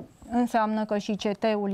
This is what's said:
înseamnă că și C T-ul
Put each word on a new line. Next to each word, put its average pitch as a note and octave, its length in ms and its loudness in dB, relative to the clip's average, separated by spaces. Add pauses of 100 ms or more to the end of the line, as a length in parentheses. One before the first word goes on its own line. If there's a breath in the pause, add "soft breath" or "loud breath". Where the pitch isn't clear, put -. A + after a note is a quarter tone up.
(320)
înseamnă A3 540 2
că G#3 120 0
și G3+ 180 -2
C G3+ 220 -2
T-ul G#3 360 0